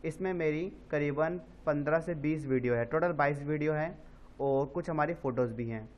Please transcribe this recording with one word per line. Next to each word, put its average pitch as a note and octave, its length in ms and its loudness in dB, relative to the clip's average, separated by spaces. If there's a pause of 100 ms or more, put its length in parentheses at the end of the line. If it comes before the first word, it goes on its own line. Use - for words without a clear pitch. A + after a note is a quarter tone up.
इसमें F#3 280 -2
मेरी D#3 280 2 (300)
करीबन D3+ 500 0 (260)
पन्द्रह D3+ 340 2
से E3+ 160 -4
बीस D3+ 300 -2
वीडियो B2 280 4
है, A#2 100 2
टोटल D#3+ 280 2
बाईस C#3+ 300 2
वीडियो D3+ 300 0
है D#3 220 -2 (460)
और C#3 260 2
कुछ F3 240 -4
हमारी D#3 240 2
फ़ोटोज़ B2+ 380 0
भी A2+ 160 -4
हैं। A2+ 300 -6